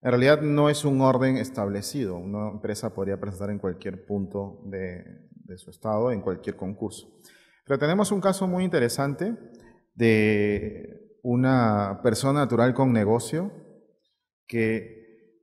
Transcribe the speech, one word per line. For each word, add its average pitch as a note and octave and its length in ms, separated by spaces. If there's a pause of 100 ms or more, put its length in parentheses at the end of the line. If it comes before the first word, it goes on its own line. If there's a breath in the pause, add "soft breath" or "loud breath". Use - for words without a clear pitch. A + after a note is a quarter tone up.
en B2+ 80
realidad C3+ 300
no D3 280
es D3 160
un C3+ 160
orden C3 360
establecido. G2+ 800
Una G#2 320
empresa G#2 440
podría G2 260
presentar G2+ 300
en G#2 80
cualquier F#2 480
punto G2+ 600
de, F#2+ 380 (420)
de F2+ 120
su - 140
estado, A2 400
en G#2 100
cualquier F#2+ 340
concurso. G2+ 520 (580 soft breath)
Pero C#3 140
tenemos F#3 320
un G3 100
caso F#3+ 260
muy F3+ 160
interesante C#3+ 720 (600 loud breath)
de G#2+ 1300
una A#2+ 800
persona C#3 380
natural A#2+ 320
con C3 200
negocio A#2 580 (960)
que - 840 (120)